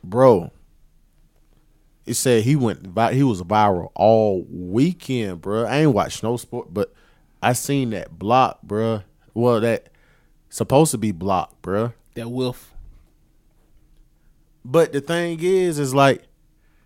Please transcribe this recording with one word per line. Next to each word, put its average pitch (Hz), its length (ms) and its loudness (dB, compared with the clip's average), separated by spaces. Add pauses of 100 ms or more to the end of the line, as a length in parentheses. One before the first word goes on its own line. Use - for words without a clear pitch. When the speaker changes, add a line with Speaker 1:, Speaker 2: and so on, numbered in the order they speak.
Speaker 1:
Bro, 104 480 4 (1600)
it 120 80 -8
said 117 280 2
he 139 140 2
went 113 300 -2
vi-, 110 280 0
he 131 80 2
was 110 200 0
viral 101 520 2
all 107 560 2
weekend, 104 880 -4
bro. 107 240 -4
I 120 140 -2
ain't 151 160 2
watched 92 300 -2
no 120 120 -2
sport, - 380 -12
but 104 180 -4 (480)
I 120 140 2
seen 135 360 -4
that 82 280 -10
block, 113 440 0
bro. 110 400 -4 (300)
Well, 117 280 2
that 113 280 -2 (600)
supposed 151 400 2
to 120 80 -6
be 107 140 -2
block, 90 500 -4
bro. 107 300 -4 (220)
Speaker 2:
That 117 140 -12
wolf. 123 440 -8 (1900)
Speaker 1:
But 151 280 2
the 139 80 -2
thing 170 420 -6
is, 180 360 0
is 135 160 -4
like, 139 280 4 (640)